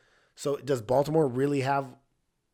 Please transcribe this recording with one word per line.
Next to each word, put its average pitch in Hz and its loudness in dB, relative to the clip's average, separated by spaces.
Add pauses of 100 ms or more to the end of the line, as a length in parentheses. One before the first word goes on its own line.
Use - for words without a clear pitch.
(360)
So 143 -4
does 127 -2
Baltimore 143 2
really 135 0
have 135 -2 (580)